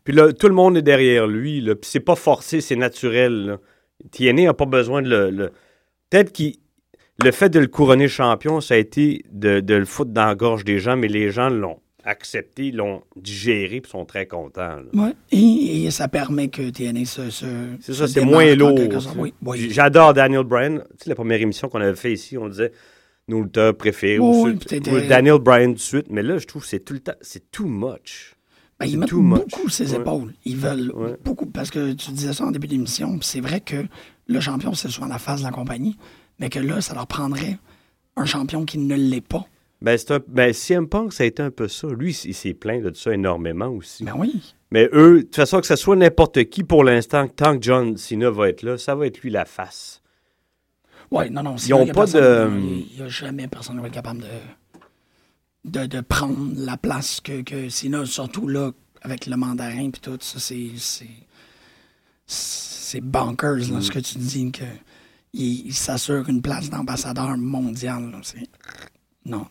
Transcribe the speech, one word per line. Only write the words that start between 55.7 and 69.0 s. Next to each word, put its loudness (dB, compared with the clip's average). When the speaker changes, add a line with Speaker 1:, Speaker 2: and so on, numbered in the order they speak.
Speaker 2:
de, -6
de -8
prendre -4
la -8
place -6
que, -10
que -10
Cena, -6
surtout -8
là, -4
avec -12
le -6
mandarin -6
pis -14
tout, -14
ça, -14
c'est, -10
c'est, -10
c'est -12
bonkers, -4
là, -4
Speaker 1:
Mm. -4
Speaker 2:
ce -4
que -8
tu -10
dis, -6
que -14
il, -6
il -10
s'assure -4
une -2
place -8
d'ambassadeur -8
mondial, -6
là, -18
c'est, -16